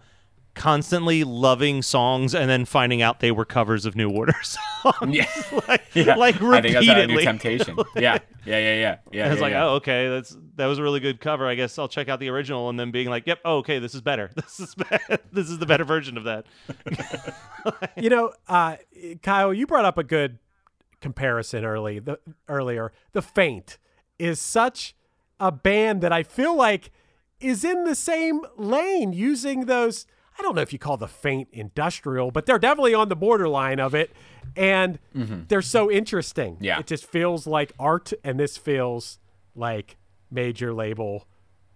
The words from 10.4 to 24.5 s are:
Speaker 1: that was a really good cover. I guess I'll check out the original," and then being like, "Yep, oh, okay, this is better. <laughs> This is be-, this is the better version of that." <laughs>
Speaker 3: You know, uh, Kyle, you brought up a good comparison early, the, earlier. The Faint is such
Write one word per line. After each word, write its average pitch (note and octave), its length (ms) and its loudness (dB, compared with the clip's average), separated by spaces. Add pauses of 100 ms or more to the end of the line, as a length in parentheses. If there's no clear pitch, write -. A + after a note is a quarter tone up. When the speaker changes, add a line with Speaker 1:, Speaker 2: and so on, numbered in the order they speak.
Speaker 1:
that C3+ 120 0
was C#3 120 0
a D3+ 40 -2
really C#3+ 180 0
good C3 180 -4
cover. D3 260 -2
I B2+ 100 0
guess B2 220 -4
I'll C#3+ 120 -4
check C#3 180 -6
out C3 140 -4
the C3+ 80 -6
original," B2+ 400 -4
and A#2+ 100 -6
then A#2+ 120 -6
being B2 180 -2
like, A#2+ 180 -4
"Yep, E3+ 160 -2
oh, E3 140 0
okay, C#3 220 -2
this A#2+ 140 -8
is C3+ 60 -12
better. A2+ 320 -4
<laughs> - 40 -18
This - 260 -10
is F3+ 120 -16
be-, - 120 -6 (480)
this F3+ 160 -4
is E3+ 100 -8
the E3 60 -6
better D#3 180 4
version C#3 320 -2
of A2+ 80 -10
that." A2 220 -6 (400)
<laughs> - 500 -10 (600)
Speaker 3:
You A3+ 120 0
know, A#3 240 2 (140)
uh, E3 300 2 (440)
Kyle, G3 320 2
you A#3+ 140 -2
brought C#4 160 4
up F#3 140 4
a E3+ 60 0
good C#3 340 0 (640)
comparison A#2+ 640 -4
early, G#2+ 340 -4
the, C3+ 200 -8 (280)
earlier. B2 460 -4 (180)
The G3 100 -4
Faint C#3+ 560 -2 (400)
is E3+ 220 -4
such - 560 -2 (440)